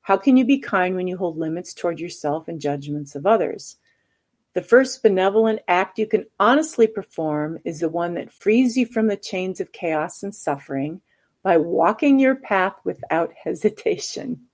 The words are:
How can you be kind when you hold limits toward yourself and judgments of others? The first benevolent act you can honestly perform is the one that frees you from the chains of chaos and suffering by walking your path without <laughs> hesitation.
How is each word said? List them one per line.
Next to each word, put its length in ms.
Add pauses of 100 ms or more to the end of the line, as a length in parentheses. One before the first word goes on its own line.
How 160
can 200
you 80
be 140
kind 360
when 120
you 100
hold 220
limits 340
toward 260
yourself 480
and 140
judgments 540
of 100
others? 520 (760)
The 80
first 400
benevolent 680
act 300
you 80
can 220 (120)
honestly 460
perform 800
is 160
the 100
one 240
that 180
frees 460
you 80
from 220
the 100
chains 420
of 120
chaos 500
and 140
suffering 640 (420)
by 140
walking 600
your 180
path 380 (100)
without 540
<laughs> 60
hesitation. 1120